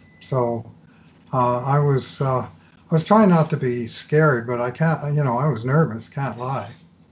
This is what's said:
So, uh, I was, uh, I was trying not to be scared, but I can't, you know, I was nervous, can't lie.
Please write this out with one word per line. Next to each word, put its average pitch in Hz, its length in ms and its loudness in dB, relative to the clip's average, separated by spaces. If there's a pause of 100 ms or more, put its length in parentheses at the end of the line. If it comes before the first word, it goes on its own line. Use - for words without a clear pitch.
(220)
So, 120 440 -4 (680)
uh, 123 240 2
I 135 220 0
was, 143 420 0
uh, 127 260 -2 (440)
I 165 40 2
was 160 100 0
trying 208 240 6
not 165 200 4
to 143 80 -2
be 120 300 -2
scared, 147 580 0
but 120 160 -2
I 123 80 -2
can't, 147 460 -2
you 147 80 2
know, 120 160 0
I 147 80 0
was 120 180 -4
nervous, 131 420 0
can't 127 300 -6
lie. 123 320 -8 (420)